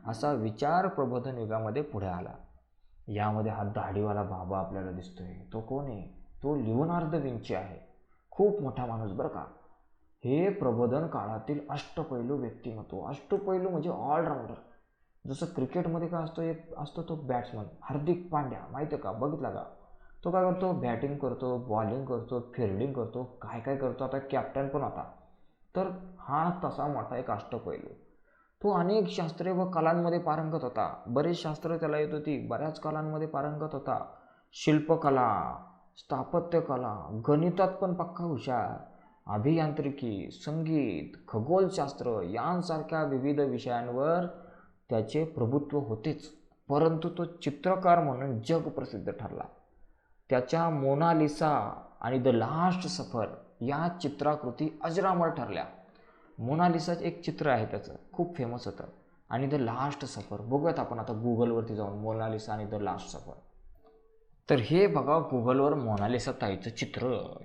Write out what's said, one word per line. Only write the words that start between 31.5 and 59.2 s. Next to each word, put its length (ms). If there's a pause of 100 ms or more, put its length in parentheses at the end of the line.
त्याला 200
येत 160
होती, 340
बऱ्याच 320
कलांमध्ये 480
पारंगत 460
होता. 320 (480)
शिल्पकला, 1040 (400)
स्थापत्यकला, 1300
गणितात 420
पण 240
पक्का 320
हुशार, 460 (560)
अभियांत्रिकी, 1040
संगीत, 880 (100)
खगोलशास्त्र 920
यांसारख्या 800
विविध 360
विषयांवर 840 (640)
त्याचे 340
प्रभुत्व 560
होतेच, 460 (440)
परंतु 400
तो 160
चित्रकार 760
म्हणून 400
जगप्रसिद्ध 720
ठरला. 320 (840)
त्याच्या 400
मोनालिसा 1120 (200)
आणि 180
द 80
लास्ट 600
सफर 380 (360)
या 400
चित्राकृती 800
अजरामर 460
ठरल्या. 360 (760)
मोनालिसा 640
एक 200
चित्र 260
आहे 180
त्याचं, 280 (200)
खूप 220
फेमस 300
होतं. 180 (460)